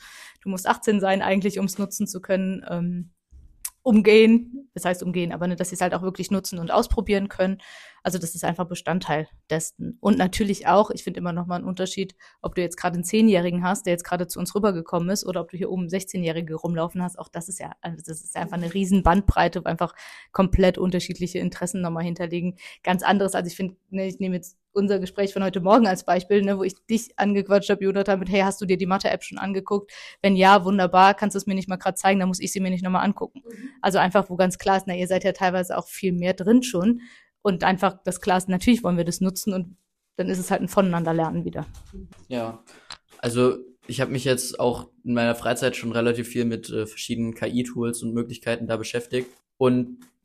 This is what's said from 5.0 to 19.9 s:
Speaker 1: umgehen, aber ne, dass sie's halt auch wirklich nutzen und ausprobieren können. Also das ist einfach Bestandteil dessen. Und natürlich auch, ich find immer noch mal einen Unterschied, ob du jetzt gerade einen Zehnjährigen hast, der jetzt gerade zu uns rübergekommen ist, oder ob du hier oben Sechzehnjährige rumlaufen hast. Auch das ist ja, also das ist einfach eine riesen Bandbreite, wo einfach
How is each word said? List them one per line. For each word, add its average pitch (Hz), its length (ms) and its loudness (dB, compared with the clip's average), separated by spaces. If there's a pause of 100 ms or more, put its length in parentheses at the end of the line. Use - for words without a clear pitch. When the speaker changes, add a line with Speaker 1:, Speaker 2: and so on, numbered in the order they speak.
Speaker 1:
umgehen, 175 280 -2
aber 170 160 -4
ne, 180 80 -2
dass 175 140 -4
sie's 185 120 -8
halt 180 120 2
auch 175 80 -2
wirklich 185 300 -6
nutzen 190 280 -4
und 170 120 -4
ausprobieren 202 560 2
können. 190 320 0 (440)
Also 185 140 -2
das 175 180 -8
ist 170 80 -8
einfach 175 220 -2
Bestandteil 165 640 -2 (220)
dessen. - 500 -6
Und 202 180 4
natürlich 196 500 0
auch, 196 240 6
ich - 120 -10
find 180 140 -8
immer 175 160 -4
noch 175 140 -4
mal 175 80 -4
einen 175 100 -8
Unterschied, 185 500 -6 (260)
ob - 140 -8
du 185 60 0
jetzt 175 160 -4
gerade 180 180 -2
einen 175 80 -4
Zehnjährigen 180 600 4
hast, 190 220 -2
der 175 80 2
jetzt 175 100 -2
gerade 180 240 -2
zu - 120 -10
uns 180 160 -6
rübergekommen 180 540 0
ist, 202 160 -2
oder 170 160 -4
ob 170 80 -12
du 180 80 -12
hier 180 140 -4
oben 180 180 -4
Sechzehnjährige 165 680 -4
rumlaufen 170 460 -4
hast. 180 160 -6
Auch - 120 -16
das 170 200 -10
ist - 100 -10
ja, 160 120 -12 (100)
also 165 240 -10
das 160 160 -12
ist - 140 -14
einfach 170 220 -6
eine 170 160 -4
riesen 190 300 4
Bandbreite, 175 580 4
wo - 40 -10
einfach 165 300 -2 (360)